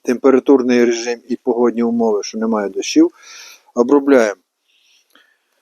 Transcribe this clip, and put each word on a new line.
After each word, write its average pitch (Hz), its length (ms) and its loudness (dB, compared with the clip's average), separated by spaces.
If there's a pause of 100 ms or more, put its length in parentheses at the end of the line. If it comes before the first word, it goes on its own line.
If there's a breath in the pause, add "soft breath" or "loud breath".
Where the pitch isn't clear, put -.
температурний 127 840 2
режим 117 420 -4
і 120 80 -6
погодні 117 480 -2
умови, 113 400 -2
що - 140 -12
немає 110 320 -4
дощів, 147 420 0 (600 loud breath)
обробляємо. 127 680 0 (1200)